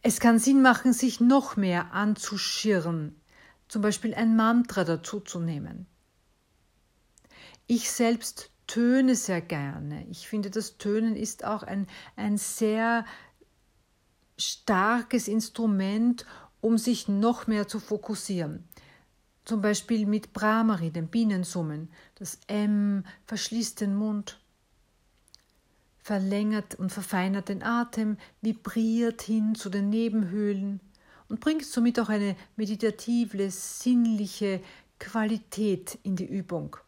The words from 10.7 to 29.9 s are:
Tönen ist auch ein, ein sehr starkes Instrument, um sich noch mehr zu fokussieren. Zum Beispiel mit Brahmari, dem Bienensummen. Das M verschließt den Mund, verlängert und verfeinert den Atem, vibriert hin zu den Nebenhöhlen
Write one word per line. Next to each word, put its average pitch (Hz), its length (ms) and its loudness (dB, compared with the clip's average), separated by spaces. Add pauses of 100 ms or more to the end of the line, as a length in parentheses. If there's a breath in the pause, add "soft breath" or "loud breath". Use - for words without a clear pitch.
Tönen 220 380 0
ist - 300 -6
auch 214 180 -4
ein, 196 240 -4 (300 loud breath)
ein 208 200 0
sehr 220 680 0 (1300 loud breath)
starkes 226 920 0
Instrument, 220 960 0 (340 loud breath)
um 226 180 4
sich 226 280 0
noch 208 400 2
mehr 208 220 0
zu 220 100 -6
fokussieren. 190 840 -6 (800 soft breath)
Zum 220 160 -2
Beispiel 208 460 0
mit 208 260 -2
Brahmari, 214 580 2
dem 165 180 -6
Bienensummen. 175 840 -2 (260 soft breath)
Das - 320 -14
M 202 560 0 (220 loud breath)
verschließt - 540 -6
den 196 140 0
Mund, 208 480 -4 (1600)
verlängert 208 720 0
und 185 160 -4
verfeinert 190 580 -2
den 202 140 -6
Atem, 226 560 -2 (220 loud breath)
vibriert 226 840 0
hin 220 320 0
zu 208 160 -8
den 202 180 0
Nebenhöhlen 208 920 0 (480 soft breath)